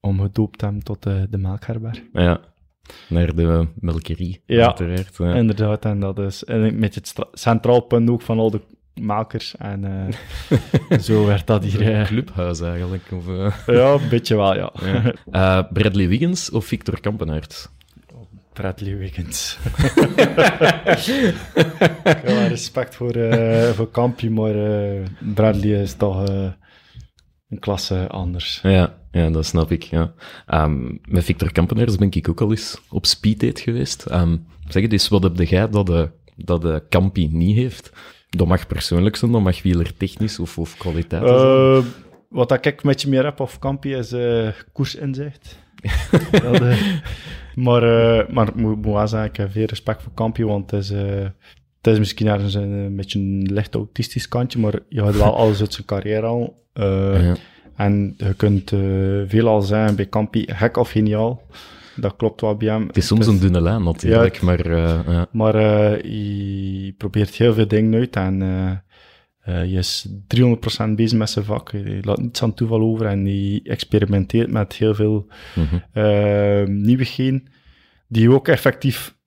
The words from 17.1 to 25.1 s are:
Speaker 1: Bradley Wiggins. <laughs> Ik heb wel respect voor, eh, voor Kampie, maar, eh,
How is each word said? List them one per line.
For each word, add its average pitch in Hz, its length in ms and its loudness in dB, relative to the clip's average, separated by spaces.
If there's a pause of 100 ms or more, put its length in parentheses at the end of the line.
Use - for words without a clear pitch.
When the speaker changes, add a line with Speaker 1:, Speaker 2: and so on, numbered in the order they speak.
Speaker 1:
Bradley 98 440 -8
Wiggins. 92 640 -8
<laughs> - 60 -10 (1200)
Ik 180 1160 0
heb - 220 2
wel 208 200 2
respect 127 480 -4
voor, 120 160 -4
eh, 113 600 2
voor 110 200 -2
Kampie, 120 400 0
maar, 110 240 0
eh, 104 500 -2 (300)